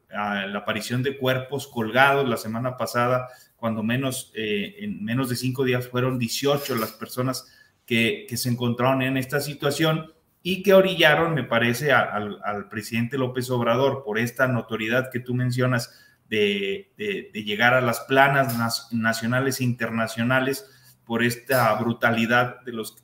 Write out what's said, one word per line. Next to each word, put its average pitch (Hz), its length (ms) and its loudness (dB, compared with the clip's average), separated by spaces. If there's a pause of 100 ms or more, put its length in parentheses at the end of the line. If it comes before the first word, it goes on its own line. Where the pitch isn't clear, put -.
a, 101 360 -4
la 101 140 -6
aparición 110 440 -4
de 135 140 -2
cuerpos 131 500 -2
colgados. 127 640 2
La 113 80 0
semana 117 400 -6
pasada, 123 500 0 (300)
cuando 113 260 -4
menos, 127 500 -4
eh, 107 460 -4
en 101 240 -8
menos 120 240 -2
de 120 80 -2
cinco 127 300 -2
días 123 240 0
fueron 127 280 0
dieciocho 135 580 0
las 110 180 -2
personas 127 600 -6 (320)
que, 113 440 0
que 117 80 -6
se - 100 -4
encontraron 123 540 2
en 131 160 0
esta 131 240 -2
situación 156 720 -2 (280)
y 185 220 -2
que 196 100 6
orillaron, 165 600 6
me 127 100 -2
parece, 120 480 0
a, 120 80 6
al, 104 460 -2
al 101 240 -6
presidente 117 480 -4
López 123 320 -4
Obrador 123 560 2
por 107 120 -2
esta 120 300 0
notoriedad 117 640 -2
que 120 80 -4
tú 123 160 -6
mencionas 123 580 0 (360)
de, 101 640 0
de, 101 380 -6
de 214 100 -8
llegar 202 300 4
a 127 80 4
las 120 200 0
planas 135 560 4
nas-, 117 360 -2
nacionales 117 640 0
e 127 60 0
internacionales 120 1000 -2 (380)
por 113 200 -2
esta 120 500 2
brutalidad 117 880 2
de 120 100 -12
los, 110 320 -10